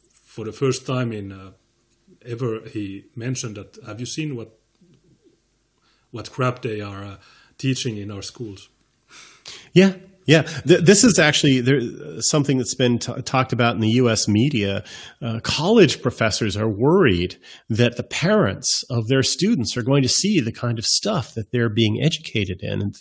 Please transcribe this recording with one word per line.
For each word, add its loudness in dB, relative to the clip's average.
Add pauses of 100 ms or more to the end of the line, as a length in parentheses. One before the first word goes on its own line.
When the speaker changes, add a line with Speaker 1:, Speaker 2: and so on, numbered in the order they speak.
(120)
Speaker 1:
for -16
the -10
first -2
time -4
in, -10
uh, -18 (760)
ever, -6
he -10 (100)
mentioned -8
that, -18
"Have -14
you -10
seen -8
what, -14 (1500)
what -14
crap -4
they -8
are, -12
uh, -16 (420)
teaching -4
in -10
our -12
schools?" -16 (1040)
Speaker 2:
Yeah. 6 (360)
Yeah, 6
th-, 2
this 8
is 6
actually 4
there, 2 (400)
something 2
that's -2
been 2
t-, -8
talked 0
about 2
in -4
the 2
U 4
S 2
media. 0 (380)
Uh, -6
college 4
professors -2
are -2
worried 2 (320)
that 0
the -8
parents 0
of -4
their 2
students -2
are -4
going 2
to 0
see 2
the -4
kind -4
of -8
stuff 0
that -8
they're 0
being 2
educated -4
in, -6
and -6